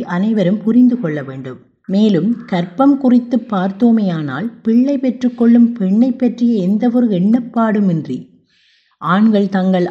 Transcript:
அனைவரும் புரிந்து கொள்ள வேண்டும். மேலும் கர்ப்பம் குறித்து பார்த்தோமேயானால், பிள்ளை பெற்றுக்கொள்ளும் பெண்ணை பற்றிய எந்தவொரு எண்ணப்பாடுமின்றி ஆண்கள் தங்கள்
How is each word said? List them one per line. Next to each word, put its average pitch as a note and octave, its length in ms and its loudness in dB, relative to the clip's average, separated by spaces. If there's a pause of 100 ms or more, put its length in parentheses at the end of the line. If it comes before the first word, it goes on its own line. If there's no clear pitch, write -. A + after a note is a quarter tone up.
அனைவரும் G3 520 0
புரிந்து A#3+ 380 2
கொள்ள D3+ 260 -4
வேண்டும். C3 360 -14 (300)
மேலும் G3+ 420 2 (160)
கர்ப்பம் C#4 500 0
குறித்து B3 480 0
பார்த்தோமேயானால், F#3+ 1040 -2 (120)
பிள்ளை B3+ 360 0
பெற்றுக்கொள்ளும் A#3+ 760 2
பெண்ணை G#3 400 0
பற்றிய A#3+ 480 -2
எந்தவொரு A3+ 520 0
எண்ணப்பாடுமின்றி G3+ 1080 0 (840)
ஆண்கள் G3+ 460 2
தங்கள் F#3 420 0